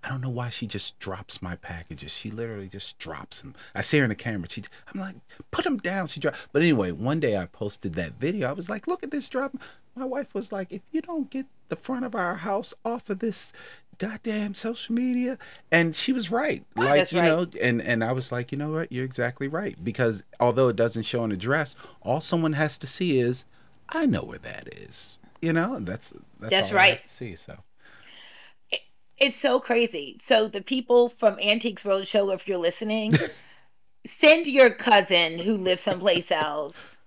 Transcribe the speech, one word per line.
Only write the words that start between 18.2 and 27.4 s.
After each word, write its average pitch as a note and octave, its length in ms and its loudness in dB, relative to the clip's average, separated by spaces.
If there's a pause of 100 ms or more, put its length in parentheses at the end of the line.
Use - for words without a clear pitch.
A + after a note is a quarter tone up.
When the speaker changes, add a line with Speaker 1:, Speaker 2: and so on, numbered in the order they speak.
Speaker 1:
like, B2 200 -6
"You C#3 60 -4
know D3 120 -4
what? D#3 220 -6
You're C3 120 -4
exactly B2+ 440 -4
right." D#3 340 -6
Because A2+ 420 0 (160)
although B2 280 6
it A2 80 2
doesn't A#2 280 2
show A#2+ 200 -2
an G#2+ 80 -2
address, C3 440 -2 (260)
all C3+ 180 0
someone D#3+ 340 0
has D3 240 0
to - 80 -10
see E3 320 2
is, B2+ 260 0 (440)
"I D#4+ 180 0
know F3 160 2
where - 160 -12
that - 360 -14
is." - 440 -16 (240)
You E3 100 0
know, F3 280 0
that's, F#2+ 320 -8 (280)
that's - 200 2
Speaker 2:
That's G3 120 0
Speaker 1:
all G3+ 40 2
I F#3 60 6
have G3 60 10
Speaker 2:
right. E3+ 140 2
Speaker 1:
to - 80 -20
see, G#2+ 260 -12
so. - 220 -18 (1120)